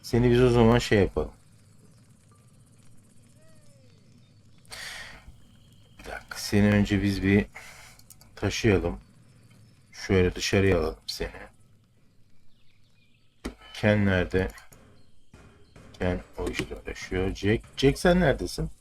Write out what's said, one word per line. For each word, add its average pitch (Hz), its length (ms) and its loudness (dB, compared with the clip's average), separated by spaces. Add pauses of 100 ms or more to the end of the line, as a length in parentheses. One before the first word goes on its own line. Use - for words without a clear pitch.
Seni 120 300 2
biz 120 100 4
o 127 80 6
zaman 120 300 6
şey 113 200 2
yapalım. 78 320 0 (4000)
Bir - 60 -20
dakika. - 320 -14
Seni 104 340 2
önce 101 320 2
biz 95 200 -2
bir 101 220 4 (920)
taşıyalım. 92 640 0 (920)
Şöyle 92 440 0
dışarıya 95 440 0
alalım 78 280 -6
seni. - 220 -10 (2500)
Ken 107 320 2
nerede? 92 460 0 (1500)
Ken 90 220 -2 (160)
o 90 100 -8
işte - 280 -8
uğraşıyor. - 600 -8
Jack, 104 280 -2 (140)
Jack 135 220 2
sen 180 200 2
neredesin? 147 500 -2 (120)